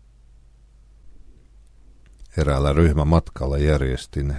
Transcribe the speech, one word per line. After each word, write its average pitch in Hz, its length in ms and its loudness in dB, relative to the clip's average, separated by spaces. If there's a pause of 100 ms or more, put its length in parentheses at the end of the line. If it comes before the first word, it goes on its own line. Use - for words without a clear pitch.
(2250)
Eräällä 71 360 2
ryhmämatkalla 76 840 2
järjestin 71 800 -2